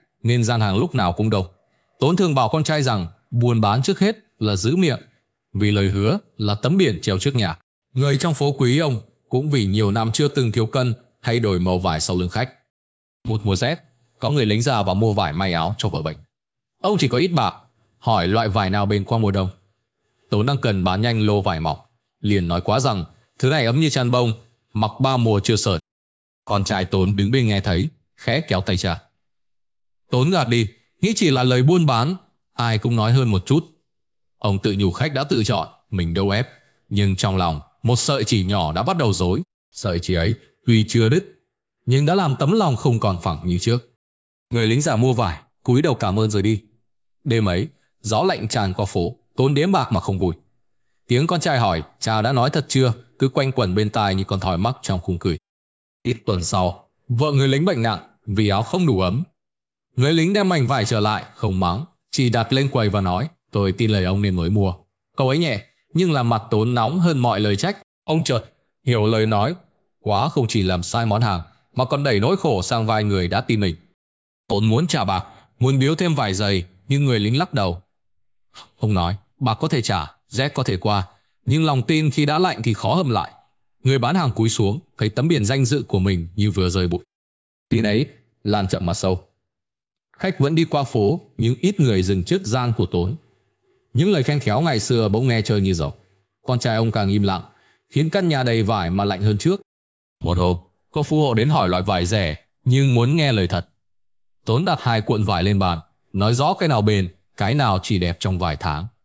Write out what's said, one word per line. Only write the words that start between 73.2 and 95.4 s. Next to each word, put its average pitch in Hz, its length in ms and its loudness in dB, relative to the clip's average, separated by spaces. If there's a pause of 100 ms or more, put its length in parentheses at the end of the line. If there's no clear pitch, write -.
đã 98 140 0
tin 113 180 0
mình. 92 160 -2 (720)
Tốn 104 180 0
muốn 120 220 2
trả 143 160 -2
bạc, 95 220 -2 (340)
muốn 135 200 2
biếu 139 160 2
thêm 165 200 0
vài 113 180 -2
giày, 98 300 0 (240)
nhưng 143 180 0
người 123 140 2
lính 107 180 0
lắc 175 160 -2
đầu. 95 280 -2 (1000)
Ông 107 140 0
nói, 90 220 0 (240)
"Bạc 120 200 -2
có 160 80 -2
thể 151 140 0
trả, 90 240 -2 (220)
rét 135 260 -4
có 135 100 -4
thể 98 140 -2
qua, 101 300 -2 (380)
nhưng 160 200 2
lòng 139 160 2
tin 156 300 0
khi 151 140 0
đã 147 140 0
lạnh 180 240 0
thì 117 100 0
khó 110 220 0
hầm 170 140 0
lại." 104 220 -2 (520)
Người 131 160 4
bán 127 160 0
hàng 156 160 0
cúi 113 180 0
xuống, 110 300 0 (180)
thấy 107 120 0
tấm 127 180 0
biển 147 180 2
danh 135 200 2
dự 135 220 0
của 101 120 0
mình 92 360 0
như 104 160 0
vừa 92 180 0
rơi 90 180 0
bụi. 87 160 -4 (640)
Tin 117 140 2
ấy 107 240 0 (360)
lan 101 240 0
chậm 92 180 -4
mà 85 80 -2
sâu. 95 340 -2 (920)
Khách 190 220 -4
vẫn 143 160 2
đi 165 100 4
qua 147 180 0
phố, 123 380 0 (160)
nhưng 117 240 0
ít 202 180 0
người 110 240 4
dừng 92 200 0
trước 185 220 -2
gian 120 320 0
của 95 80 0
Tốn. 90 300 -2 (760)
Những 170 180 2
lời 156 120 2
khen 147 160 0
khéo 113 220 0
ngày 151 180 0
xưa 113 300 0
bỗng 113 180 0
nghe 113 140 2